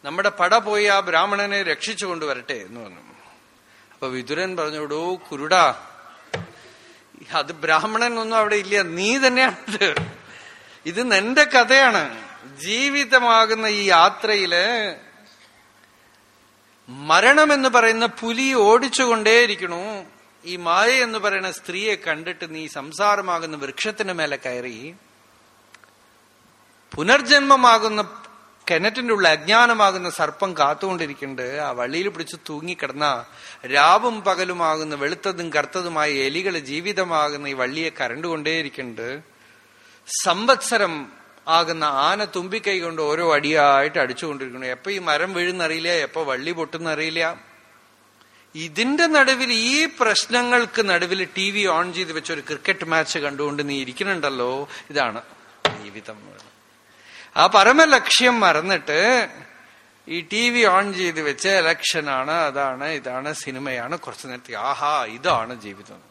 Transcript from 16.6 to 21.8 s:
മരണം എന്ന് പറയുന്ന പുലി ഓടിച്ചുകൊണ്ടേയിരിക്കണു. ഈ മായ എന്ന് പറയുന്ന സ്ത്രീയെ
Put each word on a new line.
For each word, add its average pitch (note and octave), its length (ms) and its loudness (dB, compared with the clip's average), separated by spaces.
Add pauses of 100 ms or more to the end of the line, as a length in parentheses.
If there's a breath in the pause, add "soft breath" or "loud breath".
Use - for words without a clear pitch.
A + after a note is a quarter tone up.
മരണം G3 640 4
എന്ന് C4+ 160 2
പറയുന്ന A3+ 380 4
പുലി A#3 460 -4
ഓടിച്ചുകൊണ്ടേയിരിക്കണു. A3 1500 2 (380)
ഈ F3+ 120 -10
മായ F3 320 2
എന്ന് A#3+ 300 2
പറയുന്ന F#3+ 340 -2
സ്ത്രീയെ G3 420 -6